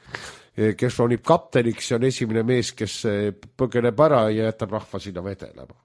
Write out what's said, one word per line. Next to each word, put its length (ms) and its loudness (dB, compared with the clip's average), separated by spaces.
eh, 180 2
kes 240 -2
ronib 240 2
kapteniks 680 0
ja 60 0
on 80 0
esimene 380 0
mees, 300 0
kes, 320 -8
eh, 280 0
põgeneb 680 -2
ära 300 4
ja 200 0
jätab 220 -6
rahva 260 -8
sinna 240 -10
vedelema. 640 -14